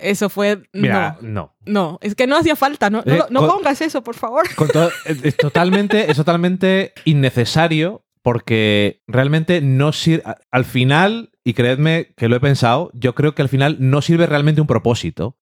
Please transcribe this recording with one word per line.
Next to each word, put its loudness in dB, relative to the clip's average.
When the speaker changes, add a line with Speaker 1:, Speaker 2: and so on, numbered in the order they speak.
Speaker 1:
eso -2
fue, -2
Speaker 2:
Mira, -2
Speaker 1:
no. -14
Speaker 2:
no. -8
Speaker 1:
No, -2
es -6
que 0
no 2
hacía 2
falta, 0
no, -2
no 2
Speaker 2:
Eh, 4
Speaker 1:
lo, 0
no 0
Speaker 2:
con 2
Speaker 1:
pongas -2
eso, -4
por -12
favor. -2
Speaker 2:
con 0
todo, 2
es, -4
es 0
totalmente, 2
es 0
totalmente 0
innecesario 0
porque 0
realmente 0
no 2
sir-, 0
a-, -10
al 2
final, 0
y -2
creedme 0
que -2
lo 2
he -2
pensado, 0
yo -4
creo 0
que -2
al -2
final 0
no 2
sirve 2
realmente 2
un 2
propósito -2